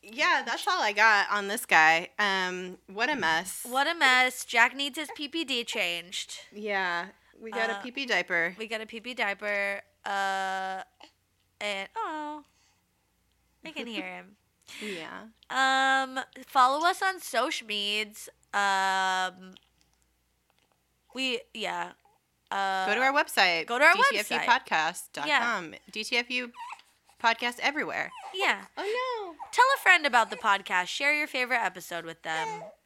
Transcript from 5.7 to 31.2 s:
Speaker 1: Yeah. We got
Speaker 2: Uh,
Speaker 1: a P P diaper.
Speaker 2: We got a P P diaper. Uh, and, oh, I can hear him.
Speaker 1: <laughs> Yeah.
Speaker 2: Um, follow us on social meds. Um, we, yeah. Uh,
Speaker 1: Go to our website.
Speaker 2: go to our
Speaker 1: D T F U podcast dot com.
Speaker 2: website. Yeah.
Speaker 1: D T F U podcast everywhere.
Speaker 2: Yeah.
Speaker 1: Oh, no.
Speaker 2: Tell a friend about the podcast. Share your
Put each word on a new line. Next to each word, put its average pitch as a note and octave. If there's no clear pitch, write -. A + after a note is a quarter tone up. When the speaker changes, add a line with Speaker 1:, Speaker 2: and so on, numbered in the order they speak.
Speaker 1:
Yeah. F#3+
We A3+
got A3+
Speaker 2:
Uh, A3
Speaker 1:
a -
P B3
P C4
diaper. F3+
Speaker 2:
We A3
got A3
a A3
P A3+
P A#3+
diaper. G3+
Uh, F#3+
and, G3
oh, D4+
I D#4+
can C#4
hear G3+
him. F#3
Speaker 1:
<laughs> -
Yeah. F#3+
Speaker 2:
Um, C4+
follow C#4
us F#4+
on F#4+
social B3
meds. G#3
Um, F#3+
we, B3+
yeah. F3
Uh, F#3+
Speaker 1:
Go G3+
to A#3
our C4+
website. F#3+
Speaker 2:
go A#3+
to C#4+
our E4+
Speaker 1:
D G4
T G#3+
F G#3+
U G3
podcast F3
dot C#4+
com. A#3
Speaker 2:
website. -
Yeah. -
Speaker 1:
D G#3+
T B3
F A#3+
U B3
podcast A#3
everywhere. A#3+
Speaker 2:
Yeah. D#4+
Speaker 1:
Oh, D4+
no. A4
Speaker 2:
Tell B4
a -
friend F4
about A3+
the -
podcast. G3
Share C#4+
your D4+